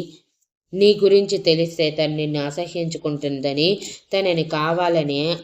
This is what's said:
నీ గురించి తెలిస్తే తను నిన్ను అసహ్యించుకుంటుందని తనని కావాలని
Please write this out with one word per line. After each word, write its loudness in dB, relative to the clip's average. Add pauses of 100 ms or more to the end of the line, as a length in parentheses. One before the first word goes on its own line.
(720)
నీ 6
గురించి 4
తెలిస్తే 2
తను -2
నిన్ను -2
అసహ్యించుకుంటుందని -2 (280)
తనని 0
కావాలని 0